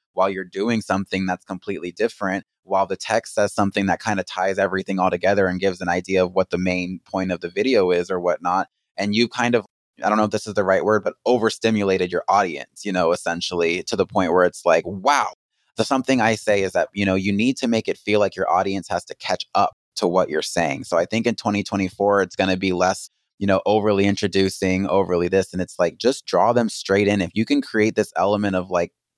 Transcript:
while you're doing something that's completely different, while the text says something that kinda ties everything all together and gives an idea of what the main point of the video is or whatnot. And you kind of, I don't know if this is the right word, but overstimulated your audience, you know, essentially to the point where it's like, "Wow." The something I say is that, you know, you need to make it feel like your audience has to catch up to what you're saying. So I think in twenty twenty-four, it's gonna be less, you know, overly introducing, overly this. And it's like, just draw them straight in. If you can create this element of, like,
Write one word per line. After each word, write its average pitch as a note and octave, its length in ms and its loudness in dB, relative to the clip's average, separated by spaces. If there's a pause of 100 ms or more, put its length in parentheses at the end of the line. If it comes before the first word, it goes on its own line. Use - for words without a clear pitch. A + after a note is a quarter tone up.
(140)
while F#2+ 160 2
you're F#2+ 140 -6
doing G#2 360 -2
something F#2+ 460 -2
that's F2+ 180 -4
completely F2+ 480 -8
different, G2 520 -4 (200)
while F#2+ 220 0
the F#2 100 -4
text - 380 -4
says G#2 180 0
something G2+ 340 0
that F2 140 0
kinda G2+ 220 -2
ties F#2 340 -4
everything F#2+ 440 -2
all F#2 100 2
together F#2 380 2
and F2+ 100 -4
gives F#2 220 -2
an F2+ 80 -4
idea F#2 360 0
of F2+ 80 -2
what F#2 180 0
the - 80 -2
main F2+ 460 -2
point F#2 280 -4
of E2+ 80 -4
the F2+ 80 -8
video G2+ 420 2
is F2 180 0
or F#2 120 -4
whatnot. F2 480 -2 (280)
And G#2 200 -2
you A#2 120 2
kind A#2+ 280 0
of, G#2+ 100 -2 (360)
I - 60 0
don't G#2+ 80 2
know G#2+ 80 4
if G#2+ 60 -2
this G#2+ 160 -4
is G#2 80 -10
the G2+ 80 2
right F#2+ 220 2
word, G#2 180 2
but F#2 120 -4 (120)
overstimulated G#2+ 840 0
your F2 160 -2
audience, F#2 560 0
you G2+ 80 -4
know, F2 180 2
essentially E2+ 760 -2
to - 120 -4
the F#2 100 2
point F2+ 260 0
where F2+ 120 4
it's - 200 -2
like, E2 220 4
"Wow." G#2 460 -2 (440)
The A2 80 0
something C3 360 0
I A2 160 2
say G2+ 260 0
is F#2+ 100 -2
that, E2+ 200 0
you G2+ 120 -2
know, F#2+ 120 2
you G2 160 0
need A#2 260 0
to B2 100 -2
make A2+ 200 0
it F#2 100 -4
feel G#2 220 0
like G2 160 0
your F#2 120 -2
audience F#2+ 400 -2
has F2 180 -4
to - 100 -14
catch - 380 -6
up G2 200 2 (220)
to G2+ 100 0
what F2+ 220 2
you're D#2 140 -2
saying. D#2 420 -4
So - 120 -2
I E2+ 80 2
think A2+ 220 -2
in A#2 80 0
twenty G#2 300 -2
twenty-four, G2+ 580 0
it's F2+ 140 -4
gonna F#2+ 200 2
be F#2 160 0
less, F2+ 380 0 (280)
you G2+ 80 -2
know, F#2+ 200 4
overly G2+ 400 2
introducing, F#2+ 800 0
overly F2+ 420 2
this. F#2+ 240 0
And F#2 80 -6
it's - 200 -8
like, E2+ 180 0
just - 280 -2
draw F#2+ 260 4
them A#2 160 2
straight G2 400 0
in. G2+ 120 2
If F2 140 -4
you A2 100 0
can C#3+ 160 2
create A2 360 0
this G#2 200 0
element G2+ 380 0
of, F#2 160 -4
like, F2 220 -2 (260)